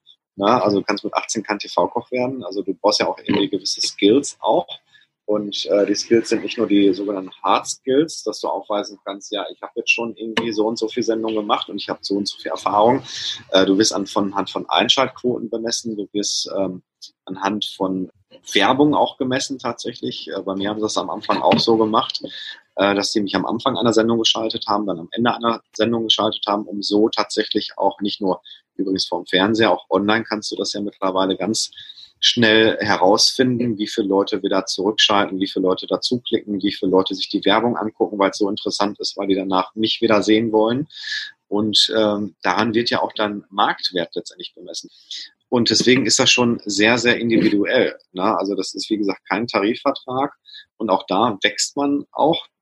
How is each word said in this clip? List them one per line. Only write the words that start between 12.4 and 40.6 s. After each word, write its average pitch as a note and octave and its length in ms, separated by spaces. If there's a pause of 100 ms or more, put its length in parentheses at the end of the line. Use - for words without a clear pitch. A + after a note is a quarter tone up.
Erfahrung." G#2+ 520 (480)
Äh, F#2+ 160
du F#2+ 100
wirst A2 160
an, F#2+ 140
von, G2 260
anhand G2 160
von F#2 220
Einschaltquoten A#2 800
bemessen, A2+ 480
du G2 140
wirst, - 460
ähm, F#2 220 (460)
anhand G2 400 (100)
von F#2+ 320 (460)
Werbung C3 400
auch A2 240
gemessen C3 400
tatsächlich. A#2+ 720
Äh, F#2+ 100
bei F#2+ 140
mir G2 160
haben G#2+ 80
sie G#2+ 80
das G#2 100
am F2+ 140
Anfang G2+ 320
auch F#2 160
so A2+ 180
gemacht, A2 460 (540)
äh, - 180
dass G2 180
die A2 80
mich G2 160
am F2+ 80
Anfang A2+ 320
einer A2+ 160
Sendung A2+ 260
geschaltet A2+ 480
haben, G#2 200
dann F#2 120
am E2+ 120
Ende A#2 260
einer A#2 240 (160)
Sendung A2+ 280
geschaltet A2 420
haben, G#2+ 180
um G2+ 180
so G#2 280
tatsächlich - 640
auch G2 240
nicht G2+ 220
nur F#2 180 (360)
übrigens F#2+ 300
vorm F2 200
Fernseher, G#2 460
auch F2 180
online G#2 340
kannst G#2+ 280
du - 40
das - 160
ja G#2 80
mittlerweile F#2+ 560
ganz G#2+ 340 (500)
schnell A2 600
herausfinden, G#2+ 1000
wie G#2 80
viele G#2 220
Leute G2 340
wieder F#2+ 240
zurückschalten, G2+ 720
wie G2 80
viele F#2+ 180
Leute F#2 220
dazuklicken, G#2 720
wie G2 120
viele - 180
Leute F#2+ 240
sich F#2+ 140
die F#2+ 160
Werbung A2 320
angucken, G#2 420
weil G2 120
es - 80
so G2+ 100
interessant G#2 500
ist, - 180
weil G2 120
die G2 80
danach F#2+ 400
mich A2 240
wieder A2 240
sehen A2 260
wollen. A2 380 (580)